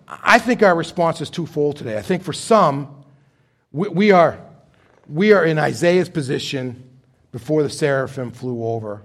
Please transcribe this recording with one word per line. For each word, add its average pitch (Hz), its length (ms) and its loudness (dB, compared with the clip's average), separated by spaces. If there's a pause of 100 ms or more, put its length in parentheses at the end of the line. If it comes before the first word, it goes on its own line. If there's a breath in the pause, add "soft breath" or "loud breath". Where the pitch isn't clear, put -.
I - 300 2
think 233 240 -2
our 185 140 6
response 165 440 -2
is 147 120 -8
twofold 147 460 -4
today. 107 200 -8
I 101 60 -8
think 185 180 -2
for 147 120 -8
some, 147 680 0 (680)
we, 139 180 -4
we 202 220 2
are, 165 280 4 (680 soft breath)
we 196 240 2
are 180 100 6
in 160 140 0
Isaiah's 160 520 0
position 131 760 -8 (480)
before 151 320 -2
the 139 60 -2
seraphim 135 600 -4
flew 120 320 -8
over 110 420 -8